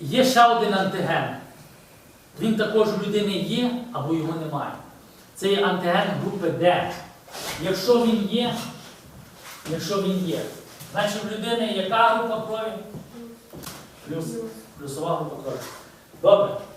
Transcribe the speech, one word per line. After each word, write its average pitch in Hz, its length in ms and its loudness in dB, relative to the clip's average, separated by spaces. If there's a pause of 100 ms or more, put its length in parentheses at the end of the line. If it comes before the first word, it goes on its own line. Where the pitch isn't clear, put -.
є 190 220 2
ще 240 220 8
один 233 280 4
антиген. 156 640 0 (1040)
Він 220 160 2
також 214 320 4
у 190 180 -2
людини 202 260 0
є, 240 400 0 (220)
або 143 200 -2
його 160 260 -2
немає. - 320 -6 (640)
Це 196 120 -2
є 196 180 4
антиген 180 420 2 (140)
групи 170 280 -2
Д. - 420 2 (680)
Якщо 233 440 4
він 214 260 2
є, 240 220 0 (1160)
якщо 185 320 -2
він 185 160 0 (100)
є, 147 120 -2 (520)
значить 208 320 -2
в 208 80 -6
людини 226 420 -2
яка 226 360 4
група 226 320 0
крові? 220 300 -6 (1400)
Плюс. 165 180 -6 (540)
Плюсова 151 360 -4
група 143 280 -6
крові. 131 160 -6 (640)
Добре. - 280 8 (280)